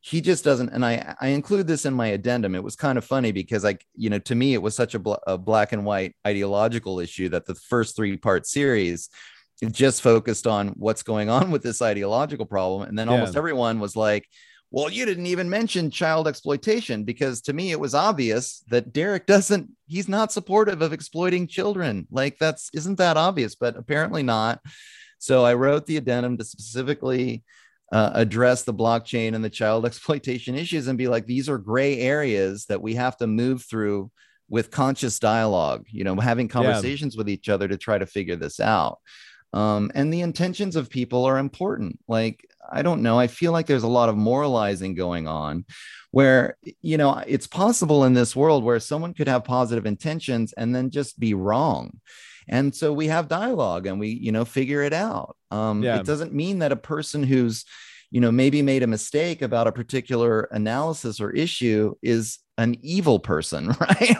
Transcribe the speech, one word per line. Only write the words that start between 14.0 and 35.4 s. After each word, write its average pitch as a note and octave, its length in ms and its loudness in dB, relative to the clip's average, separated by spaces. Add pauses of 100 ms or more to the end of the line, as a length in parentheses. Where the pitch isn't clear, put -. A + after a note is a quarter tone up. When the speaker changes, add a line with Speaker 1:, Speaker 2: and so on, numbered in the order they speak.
Speaker 1:
"Well, C#3+ 180 -2
you A3+ 160 -6
didn't F3 200 -4
even F3+ 220 -2
mention F#3 440 -2
child D#3+ 340 0
exploitation," C#3+ 800 -2
because A#2+ 380 -4
to C#3+ 100 -6
me, F3 180 -4
it D#3 80 -2
was C#3+ 160 -2
obvious C#3 760 0
that A#2+ 220 0
Derek F3+ 340 -2
doesn't, G3 420 4 (180)
he's F3 220 -6
not G#3+ 240 0
supportive G3 500 2
of D#3+ 100 2
exploiting F3+ 540 -2
children. F3 640 -4
Like, C3+ 280 -2
that's, D#3+ 360 -2
isn't F3 240 -4
that F3 180 4
obvious? D#3+ 380 2
But A#2+ 220 -2
apparently D3+ 480 -2
not. A2+ 360 0 (600)
So B2+ 240 4
I A#2+ 100 6
wrote C#3 320 2
the D#3 100 -2
addendum B2 420 -2
to A2+ 60 -10
specifically, B2 1000 -4 (460)
uh, A2 220 4
address A#2 520 2
the A#2 100 -4
blockchain A2+ 600 0
and A2 80 -4
the A2 60 -4
child A2 380 0
<laughs> - 0 -
exploitation B2 680 -4
issues D3+ 340 -4
and C3 100 -2
be B2+ 100 0
like, A#2 160 0
"These B2+ 240 -2
are C#3+ 80 0
gray B2 440 0
areas A2+ 640 0
that G2 160 -4
we A2 120 -4
have B2 220 -2
to A#2+ 100 -2
move A#2 380 0
through G#2 460 -4 (400)
with A2 200 -2
conscious C3 480 0
dialogue, G2 720 0